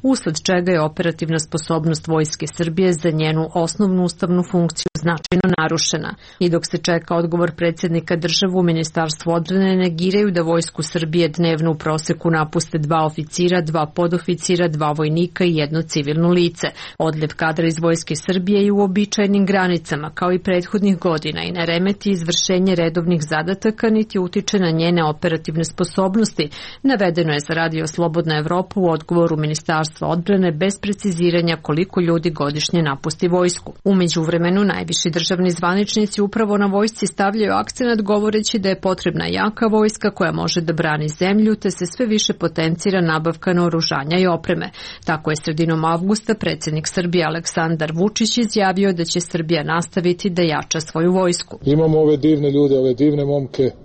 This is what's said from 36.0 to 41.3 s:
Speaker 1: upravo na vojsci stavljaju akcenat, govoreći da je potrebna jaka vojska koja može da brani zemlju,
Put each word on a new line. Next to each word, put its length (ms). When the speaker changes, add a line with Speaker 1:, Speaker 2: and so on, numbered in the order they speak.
Speaker 1:
upravo 360
na 80
vojsci 420
stavljaju 460
akcenat, 480
govoreći 580
da 100
je 120
potrebna 460
jaka 400
vojska 440
koja 200
može 300
da 120
brani 340
zemlju, 480